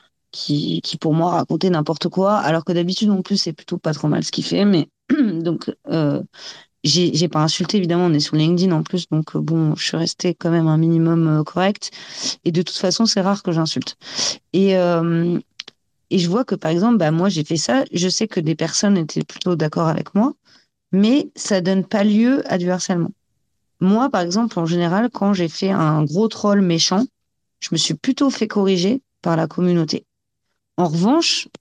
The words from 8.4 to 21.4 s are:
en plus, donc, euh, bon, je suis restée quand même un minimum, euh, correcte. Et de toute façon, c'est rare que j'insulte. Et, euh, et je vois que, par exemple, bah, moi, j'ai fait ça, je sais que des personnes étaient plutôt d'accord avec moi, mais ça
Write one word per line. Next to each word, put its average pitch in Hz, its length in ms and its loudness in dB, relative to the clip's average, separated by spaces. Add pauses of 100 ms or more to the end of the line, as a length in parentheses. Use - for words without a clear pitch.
en 156 80 0
plus, 175 260 -6
donc, 156 260 -2
euh, 156 40 -2
bon, 156 360 0
je - 100 -6
suis - 100 -4
restée 165 380 -2
quand - 160 -4
même 165 180 2
un 156 100 2
minimum, 165 500 2
euh, 151 160 2
correcte. 190 480 -2 (520)
Et 175 80 -2
de 175 100 2
toute - 140 -6
façon, 190 300 0
c'est 202 160 0
rare 196 200 0
que 180 120 -2
j'insulte. - 420 -2 (580)
Et, 190 220 4
euh, 170 640 0 (680)
et 190 100 2
je 170 80 2
vois 214 160 0
que, 208 120 -4
par 156 160 -2
exemple, 220 260 4
bah, 156 140 2
moi, 170 180 2
j'ai 156 160 -2
fait 170 100 -2
ça, 254 380 0
je 180 160 0
sais 214 180 -2
que 190 140 -4
des 160 140 0
personnes 190 420 0
étaient 156 260 -2
plutôt - 320 -4
d'accord 160 320 0
avec - 260 -2
moi, 240 200 2 (580)
mais 220 440 2
ça 190 260 -2